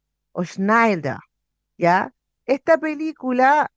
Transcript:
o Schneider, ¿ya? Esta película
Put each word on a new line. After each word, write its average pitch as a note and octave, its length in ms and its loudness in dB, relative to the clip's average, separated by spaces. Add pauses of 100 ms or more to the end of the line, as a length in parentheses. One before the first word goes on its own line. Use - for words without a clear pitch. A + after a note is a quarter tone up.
(300)
o F3+ 140 -6
Schneider, G3 760 0 (600)
¿ya? F3+ 340 2 (340)
Esta D4 320 0
película D4 1000 -2